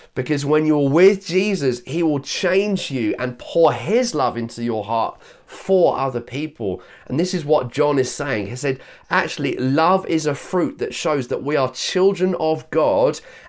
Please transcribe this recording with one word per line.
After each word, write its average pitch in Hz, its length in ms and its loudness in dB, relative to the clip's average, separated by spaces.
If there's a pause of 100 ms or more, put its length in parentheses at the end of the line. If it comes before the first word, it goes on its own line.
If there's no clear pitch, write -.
(160)
Because 139 280 -2
when 151 220 2
you're 147 240 4
with 190 340 6
Jesus, 165 640 0
he 160 160 -4
will 151 160 2
change 190 720 -2
you 117 260 -2
and 123 220 -6
pour 165 340 2
his 170 400 0
love 127 240 0
into 117 280 -6
your 110 180 -2
heart 110 380 -2 (260)
for 185 500 2
other 131 240 -2
people. 120 600 -6 (240)
And 139 140 -2
this 180 120 -2
is 165 120 -4
what 143 260 2
John 143 260 0
is 123 160 0
saying. 120 360 -4
He 117 80 -10
said, 139 240 -4 (280)
"Actually, 147 480 -2
love 160 500 2
is 160 200 -2
a 143 80 0
fruit 151 440 -4
that - 140 -4
shows 147 360 -2
that 127 160 -4
we 143 100 -2
are 135 160 0
children 185 680 0
of 156 300 -2
God 135 500 2 (280)